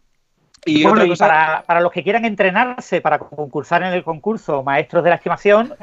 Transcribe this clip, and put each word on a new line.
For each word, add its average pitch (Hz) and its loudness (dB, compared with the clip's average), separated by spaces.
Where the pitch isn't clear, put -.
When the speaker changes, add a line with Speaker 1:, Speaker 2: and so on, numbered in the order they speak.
Speaker 1:
Y 151 2
Speaker 2:
Bueno, 196 6
Speaker 1:
otra 208 4
Speaker 2:
y 175 4
Speaker 1:
cosa 175 2
Speaker 2:
para, 156 2
para 175 0
los 175 0
que 175 -8
quieran 220 -2
entrenarse 208 -2
para 151 0
concursar 151 -6
en 185 -4
el 180 -4
concurso 165 -6
Maestros 151 -2
de 165 2
la 165 2
Estimación, 208 0